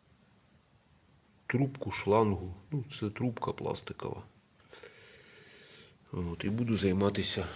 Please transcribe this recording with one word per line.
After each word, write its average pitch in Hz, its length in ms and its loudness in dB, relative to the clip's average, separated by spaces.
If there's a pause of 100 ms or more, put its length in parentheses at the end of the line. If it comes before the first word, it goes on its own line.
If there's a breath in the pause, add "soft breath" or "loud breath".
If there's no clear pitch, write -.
(1500)
трубку, 131 440 0
шлангу. 98 640 4 (160)
Ну, 139 120 -2 (160)
це 107 100 -2
трубка 117 440 -2
пластикова. - 720 -6 (1900 loud breath)
От, 87 320 -4
і 104 60 0
буду 113 280 2
займатися 98 680 2 (100)